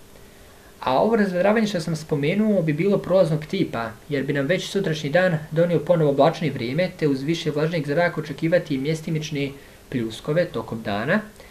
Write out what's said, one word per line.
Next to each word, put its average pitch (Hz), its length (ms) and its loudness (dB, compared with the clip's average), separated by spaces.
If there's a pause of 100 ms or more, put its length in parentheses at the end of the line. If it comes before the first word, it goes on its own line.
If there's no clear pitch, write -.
(800)
A 131 180 0
ovo 220 180 4
razvedravanje 202 500 2
što 208 140 -2
sam 165 160 -4
spomenuo 185 640 2
bi 160 100 0
bilo 180 260 2
prolaznog 175 480 2
tipa, 117 440 -2 (180)
jer 135 160 -2
bi 143 80 -2
nam 143 140 0
već 180 220 0
sutrašnji 165 420 -2
dan 175 280 4 (120)
donio 165 280 2
ponovo 160 320 2
oblačni 139 400 2
vrijeme, 131 480 -2
te 156 100 0
uz 135 140 0
više 160 280 -2
vlažnijeg 151 360 -2
zraka 165 340 0
očekivati 160 540 0
i 131 40 -2
mjestimične 147 720 -4 (380)
pljuskove 131 560 -2
tokom 113 380 -8
dana. 117 380 -2 (300)